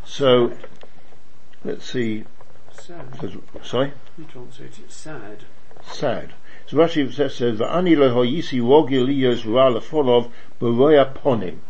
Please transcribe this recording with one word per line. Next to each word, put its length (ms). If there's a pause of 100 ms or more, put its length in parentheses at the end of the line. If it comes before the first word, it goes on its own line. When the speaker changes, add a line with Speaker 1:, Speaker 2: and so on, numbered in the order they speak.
Speaker 1:
So, 500 (1080)
let's 220
see. 400 (460)
Speaker 2:
Sad. 340 (580)
Speaker 1:
Sorry? 300 (240)
Speaker 2:
You 80
translate 540
it 120
sad. 540 (380)
Speaker 1:
Sad. 500 (340)
So 100
Rashi 360
sa-, 140
says, 320
"Va'ani 360
lo 140
hoyisi 500
rogil 480
liyos 380
ra 240
lefonov 640 (280)
b'roya 560
ponim." 440 (100)